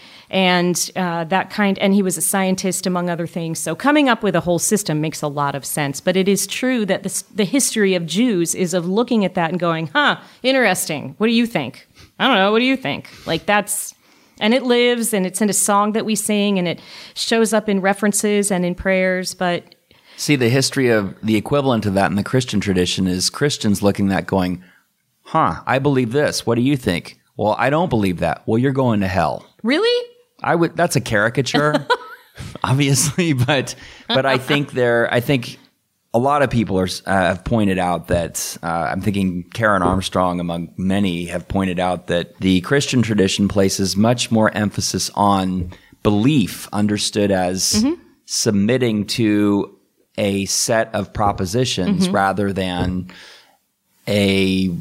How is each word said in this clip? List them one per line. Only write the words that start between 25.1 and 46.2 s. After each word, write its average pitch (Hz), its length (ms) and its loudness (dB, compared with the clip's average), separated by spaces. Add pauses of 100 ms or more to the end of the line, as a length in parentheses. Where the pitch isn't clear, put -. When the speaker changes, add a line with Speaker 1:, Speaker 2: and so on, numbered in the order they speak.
Speaker 2:
"Huh, 135 420 0
I 127 140 0
believe 131 320 0
this. 131 340 0
What 117 80 2
do 120 80 0
you 139 140 2
think?" 90 420 -4 (180)
"Well, 104 220 0
I 123 120 0
don't 160 200 0
believe 98 300 0
that." 82 260 -2
"Well, 110 120 0
you're 135 120 2
going 123 300 2
to 95 80 0
hell." 82 360 -2 (200)
Speaker 1:
Really? 466 420 0 (340)
Speaker 2:
I 147 140 0
would, 170 220 0
that's 170 200 0
a 127 40 2
caricature, 139 840 0 (400)
Speaker 1:
<laughs> - 380 -16
Speaker 2:
obviously, 143 680 2
but, 127 420 0 (340)
but 135 180 0
I 131 120 2
think 143 340 -2
there, 120 400 2
I 120 80 2
think 127 380 -2 (560)
a 117 40 4
lot 139 240 2
of 123 80 0
people 101 280 0
are, 92 80 2
s-, - 200 -8
uh, - 60 -4
have 92 320 0
pointed 104 340 0
out 87 300 -2
that, - 540 -4
uh, 82 40 -8 (240)
I'm 95 100 -4
thinking 92 440 -2 (100)
Karen 107 280 2
Armstrong, 90 580 0
among 85 360 -6
many, 92 500 0
have 85 220 -8
pointed 92 300 -2
out 90 300 -2
that 85 300 -2
the 92 240 4
Christian 139 400 0
tradition 101 460 2
places 98 480 0
much 117 360 2
more 110 240 4
emphasis 98 580 -4
on 95 580 0 (300)
belief, 107 720 2